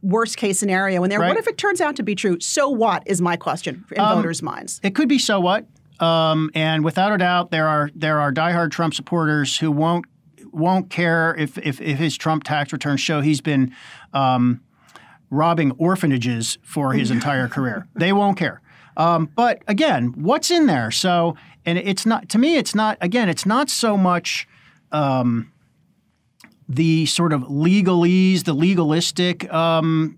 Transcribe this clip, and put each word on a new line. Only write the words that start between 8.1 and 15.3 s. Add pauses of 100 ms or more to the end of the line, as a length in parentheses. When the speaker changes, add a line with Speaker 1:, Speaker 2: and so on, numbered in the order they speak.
Speaker 2:
are
diehard
Trump
supporters
who
won't, (460)
won't
care
if,
if,
if
his
Trump
tax
returns
show
he's
been, (400)
um, (680)
robbing